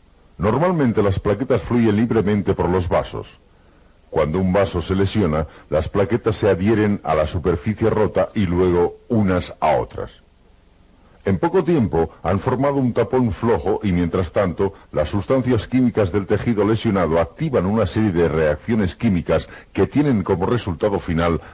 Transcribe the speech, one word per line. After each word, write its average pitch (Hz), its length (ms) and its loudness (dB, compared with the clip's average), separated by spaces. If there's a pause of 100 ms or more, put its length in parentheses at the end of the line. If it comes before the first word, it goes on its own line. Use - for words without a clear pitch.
(380)
Normalmente 127 640 2
las 98 160 0
plaquetas 107 420 0
fluyen 113 360 2
libremente 104 560 2
por 85 160 0
los 90 180 0
vasos. 73 400 -4 (840)
Cuando 78 300 0
un 92 140 0
vaso 92 280 0
se 95 140 -2
lesiona, 95 520 0 (220)
las 78 200 -2
plaquetas 110 480 0
se 104 120 2
adhieren 101 540 2
a 76 120 -2
la 78 120 2
superficie 95 640 -2
rota 92 440 0
y 107 120 0
luego 87 540 2 (100)
unas 95 500 0
a 76 160 2
otras. - 480 -8 (1000)
En 98 140 0
poco 175 240 2
tiempo 117 460 0 (120)
han 92 180 0
formado 131 360 -2
un 127 180 0
tapón 123 380 0
flojo 104 500 0
y, 98 120 0
mientras 87 400 -2
tanto, 98 400 0 (180)
las 73 180 -2
sustancias 123 580 -2
químicas 113 440 0
del 98 140 -2
tejido 104 400 0
lesionado 98 540 0
activan 104 460 -2
una 101 220 0
serie 107 240 0
de 85 160 2
reacciones 80 680 0
químicas 85 520 0 (240)
que 98 160 0
tienen 131 360 2
como 92 220 0
resultado 101 540 -2
final 82 400 0 (140)